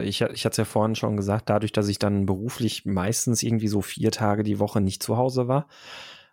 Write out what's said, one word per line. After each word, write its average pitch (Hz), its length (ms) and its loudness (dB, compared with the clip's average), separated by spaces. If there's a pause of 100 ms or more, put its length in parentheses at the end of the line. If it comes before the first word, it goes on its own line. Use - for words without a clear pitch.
ich, - 220 -2
ich - 240 -2
hat's 110 100 -2
ja 113 80 2
vorhin 110 300 0
schon 110 240 0
gesagt, 101 320 0
dadurch, 107 220 2
dass 101 160 2
ich 101 100 0
dann 101 260 2
beruflich 104 600 -2
meistens 98 560 0
irgendwie 113 260 2
so 101 140 0
vier - 300 0
Tage 104 320 2
die 104 160 0
Woche 104 200 0
nicht 95 220 0
zu 110 160 0
Hause 127 280 2
war, 135 220 0 (640)